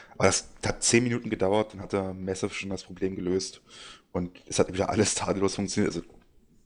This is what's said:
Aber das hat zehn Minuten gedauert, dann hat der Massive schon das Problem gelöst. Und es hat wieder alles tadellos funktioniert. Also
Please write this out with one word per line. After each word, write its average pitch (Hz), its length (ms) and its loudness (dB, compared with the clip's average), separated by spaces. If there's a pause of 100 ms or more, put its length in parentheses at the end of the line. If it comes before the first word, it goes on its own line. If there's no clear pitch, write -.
(140)
Aber - 100 0
das - 240 4 (180)
hat - 160 -4
zehn - 220 6
Minuten 117 240 -2
gedauert, 107 460 2
dann 92 80 -12
hat 87 100 -12
der 95 220 0
Massive 95 380 -4
schon - 180 -8
das 92 120 -6
Problem 95 320 -4
gelöst. 92 460 -2 (520)
Und 90 340 -4
es - 120 -6
hat 95 140 4
wieder 92 160 0
alles 107 260 2
tadellos 95 400 0
funktioniert. 101 400 0
Also - 140 -8 (580)